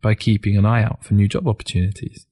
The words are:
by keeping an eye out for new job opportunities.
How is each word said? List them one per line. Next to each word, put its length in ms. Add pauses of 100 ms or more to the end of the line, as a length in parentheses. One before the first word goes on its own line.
by 120
keeping 420
an 100
eye 160
out 200
for 120
new 140
job 200
opportunities. 840